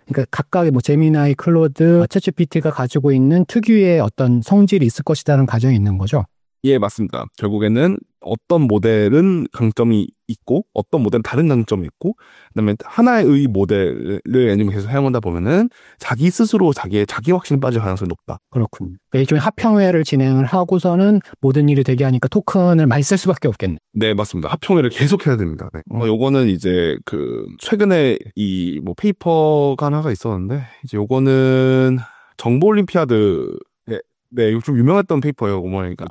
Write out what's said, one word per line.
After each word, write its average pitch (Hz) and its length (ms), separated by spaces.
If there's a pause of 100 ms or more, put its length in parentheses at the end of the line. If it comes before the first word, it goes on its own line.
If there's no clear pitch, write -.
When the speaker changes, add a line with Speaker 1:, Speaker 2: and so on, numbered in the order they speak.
Speaker 1:
그러니까 131 240
각각의 170 420
뭐 127 80
제미나이, 147 540
클로드, 165 760
챗지피티가 165 640
가지고 139 400
있는 139 340
특유의 208 540
어떤 120 420
성질이 196 420
있을 117 200
것이라는 143 420
가정이 123 280
있는 101 240
거죠? 101 260 (400)
Speaker 2:
예, 135 140
맞습니다. 101 460 (140)
결국에는 110 580 (240)
어떤 113 420
모델은 113 880
강점이 113 560 (220)
있고 139 460
어떤 135 280
모델은 113 200
다른 151 260
강점이 110 380
있고, - 300 (320)
그다음에 107 360
하나의 185 640
모델을 95 800
예를 120 300
들면 104 160
계속 101 140
사용하다 135 320
보면은 107 500 (280)
자기 135 300
스스로 190 460
자기의 101 320
자기 117 260
확신에 175 280
빠질 123 200
가능성이 95 280
높다. - 320 (100)
Speaker 1:
그렇군요. 98 460 (120)
그러니까 131 120
일종의 143 200
합평회를 180 640
진행을 135 400
하고서는 180 760 (200)
모든 147 300
일이 139 120
되게 131 220
하니까 127 240
토큰을 175 580
많이 131 160
쓸 190 140
수밖에 180 320
없겠네. 95 300 (160)
Speaker 2:
네, 107 180
맞습니다. 98 380
합평회를 160 400
계속 170 360
해야 131 120
됩니다. 82 340
네. 80 80 (100)
Speaker 1:
음. 113 120
Speaker 2:
어, 117 40
요거는 127 420
이제 90 580
그 60 400 (120)
최근에 185 600 (180)
이 92 460
뭐 87 120
페이퍼가 151 920
하나가 147 260
있었는데, 104 500 (220)
이제 110 140
요거는 131 1000 (380)
정보 127 320
올림피아드, 110 880 (300)
네, 113 120 (320)
네, 113 200
이거 113 100
좀 131 180
유명했던 160 440
페이퍼예요. 104 400
뭐, 92 180
그러니까 90 300